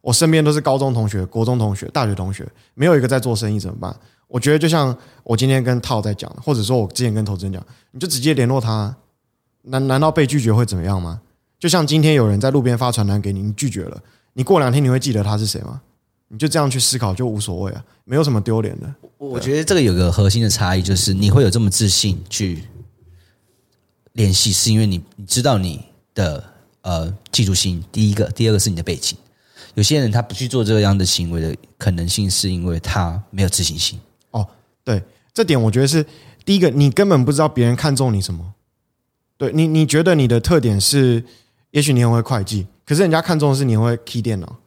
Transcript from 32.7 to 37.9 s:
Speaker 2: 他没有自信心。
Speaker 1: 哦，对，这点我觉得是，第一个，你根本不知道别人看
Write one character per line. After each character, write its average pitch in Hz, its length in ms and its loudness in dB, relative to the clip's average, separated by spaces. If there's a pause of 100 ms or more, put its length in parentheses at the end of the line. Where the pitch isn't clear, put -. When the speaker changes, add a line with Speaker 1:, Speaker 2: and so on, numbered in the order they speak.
Speaker 2:
他 87 500 -4
没 98 120 -6
有 95 80 2
自 - 140 -2
信 78 140 -4
心。 - 220 -6 (320)
Speaker 1:
哦， 107 140 -2 (380)
对， 107 180 -2 (320)
这 226 100 0
点 151 180 2
我 113 80 2
觉 107 100 2
得 135 80 4
是， 151 160 2 (400)
第 196 120 2
一 196 40 2
个， 175 100 4
你 139 200 4
根 190 180 2
本 151 160 4
不 123 80 2
知 139 60 0
道 156 100 2
别 123 180 0
人 120 100 2
看 143 200 0